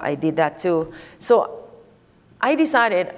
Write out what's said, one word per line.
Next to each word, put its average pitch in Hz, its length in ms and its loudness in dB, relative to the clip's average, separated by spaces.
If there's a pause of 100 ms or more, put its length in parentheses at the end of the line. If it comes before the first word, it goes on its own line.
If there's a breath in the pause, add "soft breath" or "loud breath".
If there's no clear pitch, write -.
I 147 120 -2
did 156 220 -2
that 151 240 0
too. 160 320 0 (280 loud breath)
So - 440 2 (760)
I 269 140 2
decided 233 640 0